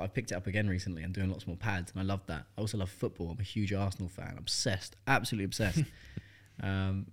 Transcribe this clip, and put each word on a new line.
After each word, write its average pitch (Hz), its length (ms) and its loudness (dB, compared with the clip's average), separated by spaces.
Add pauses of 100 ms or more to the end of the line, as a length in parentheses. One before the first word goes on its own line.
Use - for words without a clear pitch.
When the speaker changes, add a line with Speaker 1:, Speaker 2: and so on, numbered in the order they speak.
Speaker 1:
I 90 80 0
picked - 240 -2
it - 20 2
up 92 140 -2
again 104 200 4
recently. 90 360 0
I'm 92 80 -2
doing 95 180 2
lots - 160 -4
more 87 100 -2
pads, 98 360 0
and 92 80 -4
I - 20 0
love 95 240 0
that. 80 200 -6 (120)
I - 40 -4
also 107 160 0
love 95 120 0
football. - 400 -4
I'm 95 80 -6
a 101 60 -2
huge 104 280 0
Arsenal 98 360 0
fan. - 280 -10
Obsessed. - 600 0 (100)
Absolutely 123 380 4
obsessed. 110 440 2
Speaker 2:
<laughs> - 60 -16 (680)
Speaker 1:
Um, 95 500 0